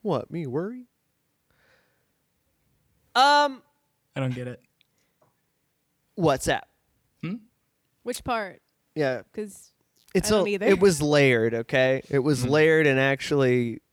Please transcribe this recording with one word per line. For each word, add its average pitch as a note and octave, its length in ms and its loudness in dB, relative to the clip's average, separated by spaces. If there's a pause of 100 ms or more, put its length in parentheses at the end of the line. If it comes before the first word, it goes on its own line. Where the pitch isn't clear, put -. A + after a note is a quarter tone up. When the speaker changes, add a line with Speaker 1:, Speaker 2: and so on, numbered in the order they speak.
Speaker 1:
"What, D#3+ 280 -4
me E3 160 -8
worry?" G3+ 400 -8 (2250)
Um, C#4 480 2 (540)
Speaker 2:
I C#3 40 -6
don't B2+ 140 -4
get B2 140 -10
it. A#2+ 120 -16 (1500)
Speaker 1:
What's D#3 320 0
that? C3+ 220 -4 (540)
Speaker 2:
Hmm? F3 140 -8 (680)
Speaker 3:
Which B3 220 -10
part? G#3+ 360 -8 (340)
Speaker 1:
Yeah. C3 280 -4 (100)
Speaker 3:
'Cause - 400 -16 (420)
Speaker 1:
It's F#3+ 160 0
Speaker 3:
I A3 60 2
don't F#3+ 100 0
Speaker 1:
a, G3+ 40 -4
Speaker 3:
either. G3+ 160 -4
Speaker 1:
it F3 140 2
was F3+ 220 4
layered, C3 520 2
okay? C3 540 0
It C#3+ 120 0
was B2+ 220 0
Speaker 2:
Hmm. B2+ 80 -4
Speaker 1:
layered D#3 360 4
and C3+ 120 2
actually C3 840 0 (120)